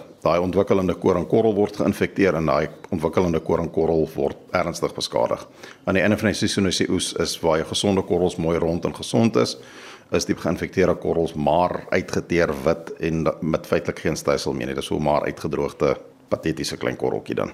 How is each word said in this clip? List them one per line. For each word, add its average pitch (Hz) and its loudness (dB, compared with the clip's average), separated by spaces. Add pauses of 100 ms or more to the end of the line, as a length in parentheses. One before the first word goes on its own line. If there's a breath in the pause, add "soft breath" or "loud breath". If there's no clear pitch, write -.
(260)
daai 82 4
ontwikkelende 92 2
koringkorrel 101 2
word 104 0
geïnfekteer, 92 2
en 78 2
daai 76 2 (180)
ontwikkelende 82 0
koringkorrel 80 2
word 69 -2
ernstig 80 -2
beskadig. - -2 (420 loud breath)
Aan 95 2
die - 4
einde 101 4
van 104 2
die - -2
seisoen, 98 2
as 90 0
die - 0
oes 90 0 (100)
is, 80 -2
waar 80 4
jou 78 -6
gesonde 98 2
korrels 87 0
mooi 82 0
rond 82 0
en 76 -6
gesond 117 2
is, - 0 (540 loud breath)
is 85 0
die 92 -2
geïnfekteerde 87 0
korrels 80 -2
maar 78 2 (100)
uitgeteer, 82 0 (100)
wit - 0 (160)
en 80 0
da-, 76 0 (100)
met 80 -2
feitlik 85 -2
geen 80 -2
stysel 69 0
meer 65 -4
nie. 67 -6
Dis - -8
so 82 0
maar 73 0
uitgedroogde, 71 -2 (400)
patetiese 73 -4
klein 60 -2
korreltjie 57 -4
dan. 50 -4